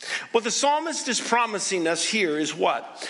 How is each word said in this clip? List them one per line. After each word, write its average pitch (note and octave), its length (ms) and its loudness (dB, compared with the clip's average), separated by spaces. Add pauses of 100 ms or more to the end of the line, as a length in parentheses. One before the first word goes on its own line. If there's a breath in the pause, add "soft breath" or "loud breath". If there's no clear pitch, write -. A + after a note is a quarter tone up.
(300 loud breath)
What A3+ 140 2
the A#3 80 0
psalmist D4 560 0
is A#3 120 0
promising G3+ 680 0
us E3 160 0
here F3+ 340 2
is D3+ 160 -2
what? E3 560 -2